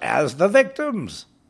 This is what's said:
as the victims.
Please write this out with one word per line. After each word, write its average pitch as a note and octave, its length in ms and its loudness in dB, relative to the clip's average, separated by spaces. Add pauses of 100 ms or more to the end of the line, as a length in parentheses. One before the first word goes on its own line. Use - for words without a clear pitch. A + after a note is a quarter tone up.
as B2+ 360 0
the F3+ 120 4
victims. C4 800 0 (240)